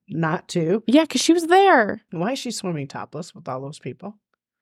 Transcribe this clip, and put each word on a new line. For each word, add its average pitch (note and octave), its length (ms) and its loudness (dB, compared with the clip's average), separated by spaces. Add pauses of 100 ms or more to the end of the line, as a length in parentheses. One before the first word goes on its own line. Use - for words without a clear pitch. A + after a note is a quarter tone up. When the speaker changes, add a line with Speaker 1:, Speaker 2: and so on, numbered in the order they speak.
Speaker 1:
not D#3+ 400 -4
to. F3 380 -2
Speaker 2:
Yeah, D4 180 6
'cause C4 160 -4
she - 140 4
was E4+ 140 -2
there. D#4+ 520 4 (100)
Speaker 1:
Why F#3 220 -4
is C4+ 60 -8
she B3 120 -10
swimming D#3+ 380 -6
topless C#3 460 -12
with E3+ 140 -18
all C3 120 -8
those C#3 180 -12
people? G3 380 -14 (460)